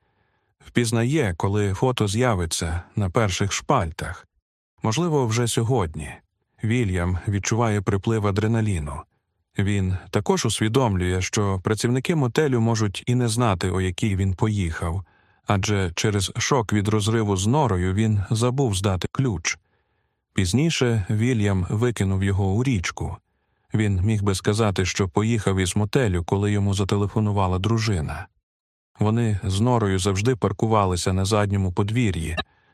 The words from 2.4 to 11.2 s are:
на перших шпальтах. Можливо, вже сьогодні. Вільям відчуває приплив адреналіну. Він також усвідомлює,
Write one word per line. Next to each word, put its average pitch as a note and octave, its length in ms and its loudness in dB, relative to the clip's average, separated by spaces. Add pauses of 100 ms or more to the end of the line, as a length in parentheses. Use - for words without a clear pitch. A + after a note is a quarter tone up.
на G2+ 140 0
перших G2+ 440 0
шпальтах. E2 720 -4 (560)
Можливо, C#3 440 2
вже A2+ 200 0
сьогодні. G2+ 640 -2 (520)
Вільям F#2 640 0
відчуває G#2 540 0
приплив G2+ 460 0
адреналіну. G2 760 0 (560)
Він F#2+ 400 0 (120)
також F3+ 360 0
усвідомлює, G#2 760 2